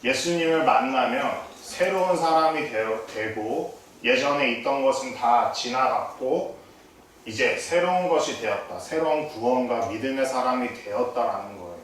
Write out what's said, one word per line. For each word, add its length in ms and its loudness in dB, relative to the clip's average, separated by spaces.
예수님을 600 2
만나면 760 2
새로운 540 2
사람이 540 2
되어, 360 -2
되고 720 -4
예전에 520 2
있던 300 0
것은 300 0
다 380 2
지나갔고 1040 -2
이제 320 0
새로운 520 2
것이 340 2
되었다. 380 -4
새로운 480 0
구원과 580 0
믿음의 400 -2
사람이 480 -2
되었다라는 840 -4
거예요. 160 -12